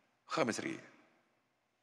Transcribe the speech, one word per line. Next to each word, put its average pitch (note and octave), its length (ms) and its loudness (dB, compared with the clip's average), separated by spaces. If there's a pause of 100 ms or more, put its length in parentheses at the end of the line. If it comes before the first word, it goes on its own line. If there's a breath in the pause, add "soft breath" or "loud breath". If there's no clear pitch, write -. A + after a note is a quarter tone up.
(260)
흑암의 B2+ 260 2
세력이 - 260 -2 (1040)